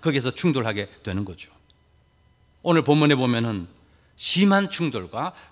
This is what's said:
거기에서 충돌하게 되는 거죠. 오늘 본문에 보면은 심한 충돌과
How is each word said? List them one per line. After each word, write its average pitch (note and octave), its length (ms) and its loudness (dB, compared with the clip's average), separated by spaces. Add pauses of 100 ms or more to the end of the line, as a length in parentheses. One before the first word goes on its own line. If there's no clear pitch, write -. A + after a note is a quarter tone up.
거기에서 C3+ 300 -2
충돌하게 A2+ 580 -2 (140)
되는 G2 220 -6
거죠. - 260 -16 (1120)
오늘 E3 200 2
본문에 D3 340 4
보면은 A#2 500 -2 (500)
심한 G3 540 2
충돌과 B2+ 640 -6 (180)